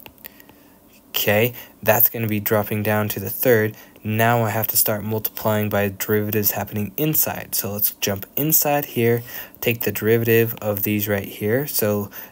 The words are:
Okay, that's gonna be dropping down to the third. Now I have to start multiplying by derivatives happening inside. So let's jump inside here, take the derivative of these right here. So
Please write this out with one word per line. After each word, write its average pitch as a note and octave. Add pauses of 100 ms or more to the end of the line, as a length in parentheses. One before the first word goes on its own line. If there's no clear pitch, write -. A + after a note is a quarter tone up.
(1120)
Okay, G#2+ (300)
that's A2
gonna A2+
be G#2+
dropping G#2+
down G#2+
to G#2+
the G2+
third. A2 (280)
Now A2+
I G#2+
have A2
to -
start G#2+
multiplying G#2+
by G2+
derivatives G#2
happening G#2
inside. -
So G2
let's G#2
jump G2 (120)
inside D3
here, A#2+ (360)
take A#2
the G#2+
derivative A2+
of G#2
these G#2+
right G2+
here. A#2+
So G#2 (220)